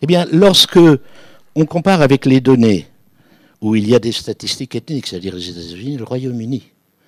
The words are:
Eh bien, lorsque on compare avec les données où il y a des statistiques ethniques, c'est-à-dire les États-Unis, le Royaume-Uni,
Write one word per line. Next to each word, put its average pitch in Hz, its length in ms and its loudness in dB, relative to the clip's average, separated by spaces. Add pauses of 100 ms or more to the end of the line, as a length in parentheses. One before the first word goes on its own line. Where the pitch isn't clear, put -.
Eh 147 60 -6
bien, 175 260 0
lorsque 185 480 4 (760)
on 156 120 0
compare 175 340 0
avec 135 240 2
les 131 160 2
données 117 480 2 (720)
où 107 160 -2
il 104 100 -2
y 117 80 2
a 123 40 6
des 113 140 -6
statistiques - 640 -10
ethniques, 123 320 -10
c'est-à-dire 92 260 -10
les 90 160 -12
États-Unis, 87 480 -12
le 113 60 -12
Royaume-Uni, 123 580 -8 (460)